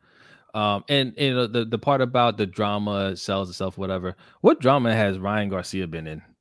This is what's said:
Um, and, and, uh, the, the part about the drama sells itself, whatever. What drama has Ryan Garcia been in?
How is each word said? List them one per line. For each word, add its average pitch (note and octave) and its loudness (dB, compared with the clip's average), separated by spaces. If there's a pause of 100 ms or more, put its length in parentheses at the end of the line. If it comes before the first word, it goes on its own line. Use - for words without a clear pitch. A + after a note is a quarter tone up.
(520)
Um, G#2 -2
and, C3+ 0
and, C3+ 0
uh, B2 2
the, A2+ 0
the A2+ -2
part C#3 2
about A#2+ 2
the G#2+ 0
drama G#2 -2
sells G2 -2
itself, F#2 -6
whatever. F#2+ -4 (240)
What D4+ 6
drama B2+ 4
has G2+ 2
Ryan G2+ -2
Garcia F#2+ -4
been D#2+ -8
in? D#2 -10 (180)